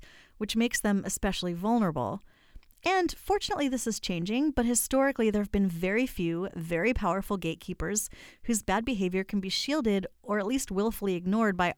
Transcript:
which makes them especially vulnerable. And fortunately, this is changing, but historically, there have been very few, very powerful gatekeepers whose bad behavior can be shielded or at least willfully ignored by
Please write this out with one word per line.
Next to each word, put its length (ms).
which 180
makes 240
them 240
especially 480
vulnerable. 680
And 340
fortunately, 500
this 200
is 120
changing, 520
but 120
historically, 680
there 100
have 100
been 160
very 380
few, 480
very 400
powerful 440
gatekeepers 680
whose 180
bad 240
behavior 380
can 160
be 100
shielded 560
or 160
at 80
least 240
willfully 460
ignored 420
by 200